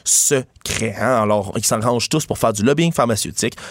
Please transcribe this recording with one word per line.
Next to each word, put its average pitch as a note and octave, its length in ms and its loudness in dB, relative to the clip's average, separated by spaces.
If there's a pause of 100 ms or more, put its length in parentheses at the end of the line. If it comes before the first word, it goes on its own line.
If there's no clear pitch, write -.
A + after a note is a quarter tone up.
secret, - 960 -2
hein. A#2 220 2
Alors, G#2 360 0
ils A2 80 -2
s'arrangent A#2 440 0
tous D#3 160 0
pour - 140 -6
faire A2+ 140 2
du G2+ 100 -2
lobbying D#3 280 4
pharmaceutique, A#2 640 -2 (160)